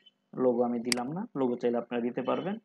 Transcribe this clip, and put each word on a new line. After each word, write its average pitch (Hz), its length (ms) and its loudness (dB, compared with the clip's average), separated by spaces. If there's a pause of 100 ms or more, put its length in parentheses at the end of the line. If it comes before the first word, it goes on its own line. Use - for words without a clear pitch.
(440)
logo 123 240 4
আমি 120 100 -2 (100)
দিলাম 123 280 0
না, - 60 -4 (180)
Logo 123 200 2
চাইলে 120 220 2
আপনারা 120 240 -4
দিতে 123 220 -2
পারবেন। 147 360 0